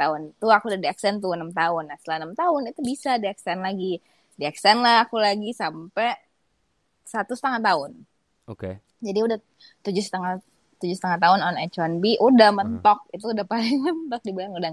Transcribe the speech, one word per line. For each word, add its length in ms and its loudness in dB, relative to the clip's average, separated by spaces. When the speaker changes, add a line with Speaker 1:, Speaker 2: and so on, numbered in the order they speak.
Speaker 1:
tahun. 200 0
Tuh 160 2
aku 160 -2
udah 100 -2
di-extend 420 -2
tuh 140 -2
enam 120 -10
tahun. 300 0
Nah, 100 -14
setelah 260 -6
enam 140 -14
tahun 220 0
itu 80 -14
bisa 200 -6
di-extend 460 -6
lagi. 240 -4
Di-extend 480 2
lah 100 6
aku 100 -6
lagi 240 0
sampai 480 -4
satu 260 -4
setengah 300 -2
tahun. 240 0
Speaker 2:
Oke. 340 -10
Speaker 1:
Jadi 240 -4
udah 120 -2
tujuh 200 -2
setengah, 280 -6
tujuh 180 -4
setengah 260 0
tahun 180 6
on 160 -2
H 240 -8
one 200 -2
B, 20 2
udah 280 8
Speaker 2:
Aha. 200 -6
Speaker 1:
mentok. 160 4
Itu 180 -6
udah 180 -2
paling 300 0
<laughs> 40 -2
mentok, 400 -4
dibilang 320 -8
udah 140 -2